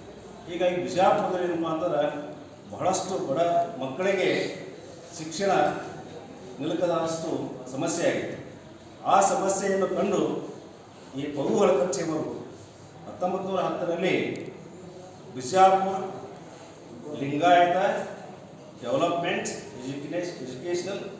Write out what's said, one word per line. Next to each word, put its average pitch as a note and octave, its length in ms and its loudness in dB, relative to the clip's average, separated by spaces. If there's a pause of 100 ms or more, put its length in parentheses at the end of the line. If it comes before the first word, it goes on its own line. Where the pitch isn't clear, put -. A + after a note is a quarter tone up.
(480)
ಹೀಗಾಗಿ F3+ 380 2
ಬಿಜಾಪುರದಲ್ಲಿ F#3 640 4
ಏನಪ್ಪ E3 260 0
ಅಂತಂದ್ರೆ, D3+ 300 2 (680)
ಬಹಳಷ್ಟು F#3 420 0 (140)
ಬಡ C#3 100 0 (440)
ಮಕ್ಕಳಿಗೆ F#3 480 2 (880)
ಶಿಕ್ಷಣ E3+ 340 0 (1080)
ನಿಲುಕದಷ್ಟು E3 680 0 (420)
ಸಮಸ್ಯೆ - 380 -2
ಆಗಿತ್ತು. - 260 -2 (760)
ಆ - 20 8 (160)
ಸಮಸ್ಯೆಯನ್ನು F#3+ 680 2
ಕಂಡು F3+ 240 2 (960)
ಈ C#3+ 40 -4 (140)
ಪಗು D#3+ 240 0
ಹೊಳಕರ್ಚಿ F3+ 440 6
ಅವರು D#3 260 -2 (760)
ಹತ್ತೊಂಬತ್ತು F#3+ 440 -2
ನೂರ F3+ 160 0
ಹತ್ತರಲ್ಲಿ E3+ 480 0 (1200)
ಬಿಜಾಪುರ F#3+ 600 6 (1200)
ಲಿಂಗಾಯತ F3 560 6 (1080)
ಡೆವಲಪ್ಮೆಂಟ್ E3+ 680 0 (300)
ಎಜುಕೇಷನ್, D#3+ 640 -6
ಎಜುಕೇಷನಲ್ F3 580 -4 (180)